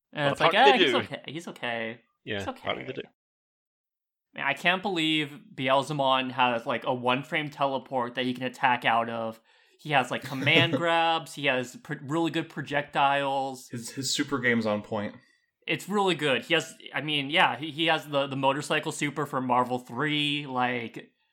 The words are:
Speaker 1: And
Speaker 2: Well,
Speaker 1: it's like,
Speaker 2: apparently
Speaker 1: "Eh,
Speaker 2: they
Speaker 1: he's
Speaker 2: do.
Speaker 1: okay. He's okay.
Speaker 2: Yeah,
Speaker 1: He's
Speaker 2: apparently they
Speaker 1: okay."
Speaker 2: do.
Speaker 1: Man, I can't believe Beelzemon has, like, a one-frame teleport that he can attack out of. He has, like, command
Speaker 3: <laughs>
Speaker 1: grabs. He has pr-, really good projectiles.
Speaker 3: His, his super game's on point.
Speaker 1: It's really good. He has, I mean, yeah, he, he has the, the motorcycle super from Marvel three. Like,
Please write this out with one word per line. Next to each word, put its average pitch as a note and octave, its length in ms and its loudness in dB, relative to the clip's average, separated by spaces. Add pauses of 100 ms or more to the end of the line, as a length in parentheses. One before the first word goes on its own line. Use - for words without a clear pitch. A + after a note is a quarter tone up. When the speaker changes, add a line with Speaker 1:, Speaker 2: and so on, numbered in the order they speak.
(140)
Speaker 1:
And D3 100 -4
Speaker 2:
Well, C#3+ 80 2
Speaker 1:
it's - 100 -4
like, D#3+ 120 6
Speaker 2:
apparently A#3+ 200 8
Speaker 1:
"Eh, B3+ 40 4
Speaker 2:
they F#3+ 80 4
Speaker 1:
he's C3+ 80 4
Speaker 2:
do. C#4 60 2
Speaker 1:
okay. - 280 -6
He's D#3 220 -10
okay. A#2 480 -6 (260)
Speaker 2:
Yeah, G#2+ 160 -6
Speaker 1:
He's G2 80 -6
Speaker 2:
apparently C3 380 -6
they B2+ 60 -8
Speaker 1:
okay." - 100 -10
Speaker 2:
do. - 60 -20 (1300)
Speaker 1:
Man, C#3+ 120 -6
I C#3 60 0
can't F3+ 280 0
believe D#3 560 0 (160)
Beelzemon C3 760 0
has, B2 340 2
like, A#2+ 200 -4
a C3+ 80 0
one-frame C3 560 -2
teleport C3 680 -2
that C3 100 -2
he B2+ 80 -2
can B2+ 120 -8
attack B2 400 0
out A#2 240 2
of. A2+ 300 -6 (400)
He D3+ 120 -10
has, C3+ 180 4
like, B2 140 -4
command D3 500 4
Speaker 3:
<laughs> E3+ 40 2
Speaker 1:
grabs. E3 560 2
He C#3+ 140 -6
has B2+ 280 0
pr-, D3 280 -10
really D#3 280 0
good D#3+ 180 -4
projectiles. C#3 1200 0
Speaker 3:
His, A#2 220 -10
his C3+ 240 -6
super C#3+ 240 -2
game's A#2 260 2
on G#2 160 0
point. G#2 320 -6 (540)
Speaker 1:
It's D#3 220 -4
really F#3+ 260 2
good. C3+ 300 0
He E3 80 0
has, D#3 200 0 (220)
I C#3 60 -4
mean, D3 280 -2
yeah, D3 280 4
he, D#3 140 -8
he D#3 160 -2
has D#3+ 180 2
the, C#3+ 220 0
the C3+ 100 -4
motorcycle C#3+ 560 0
super D3 320 -4
from C3 200 -4
Marvel B2 320 2
three. D3 680 -2
Like, B2 640 -4 (220)